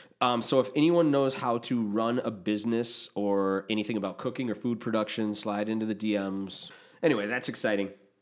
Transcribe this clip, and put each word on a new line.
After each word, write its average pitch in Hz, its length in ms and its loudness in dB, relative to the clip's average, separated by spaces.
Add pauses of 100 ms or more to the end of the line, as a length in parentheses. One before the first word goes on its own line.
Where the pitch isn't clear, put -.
(200)
Um, 123 220 2
so 131 180 4
if 123 160 2
anyone 165 340 6
knows 139 240 4
how 120 240 -2
to 117 240 -2
run 113 380 0
a 117 100 -2
business 107 840 -2
or 98 540 2
anything 107 280 0
about 95 220 -4
cooking 123 320 -4
or 101 40 -2
food 120 260 -2
production, 107 540 -2
slide 104 340 -4
into 110 180 -2
the 110 80 -2
D 107 220 -2
Ms. 98 540 -6 (320)
Anyway, 110 240 2
that's 123 220 -4
exciting. 104 420 -2 (320)